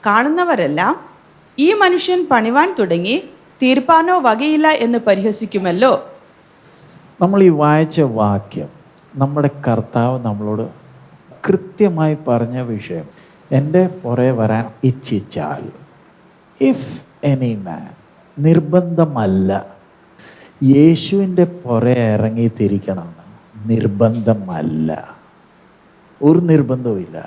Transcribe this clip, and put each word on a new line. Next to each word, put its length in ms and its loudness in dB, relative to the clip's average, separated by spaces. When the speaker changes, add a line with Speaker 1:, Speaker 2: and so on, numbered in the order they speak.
Speaker 1:
കാണുന്നവരെല്ലാം, 880 0
'ഈ 100 4
മനുഷ്യൻ 380 0
പണിവാൻ 460 2
തുടങ്ങി, 380 -2
തീർപ്പാനോ 520 2
വകയില്ല' 440 2
എന്ന് 220 0
പരിഹസിക്കുമല്ലോ." 880 0
Speaker 2:
നമ്മൾ 180 2
ഈ 20 8
വായിച്ച 380 2
വാക്യം 500 -2
നമ്മുടെ 300 0
കർത്താവ് 500 -2
നമ്മളോട് 380 -4
കൃത്യമായി 680 0
പറഞ്ഞ 280 0
വിഷയം, 360 -8
"എൻ്റെ 240 2
പുറകെ 400 0
വരാൻ 240 0
ഇച്ഛിച്ചാൽ", 720 -8
if 100 -2
any 220 0
man, 260 -14
നിർബന്ധമല്ല 1120 2
യേശുവിൻ്റെ 680 4
പുറകെ 420 0
ഇറങ്ങി 320 0
തിരിക്കണമെന്ന് 680 -4
നിർബന്ധമല്ല, 1200 -2
ഒരു 200 4
നിർബന്ധവുമില്ല. 760 0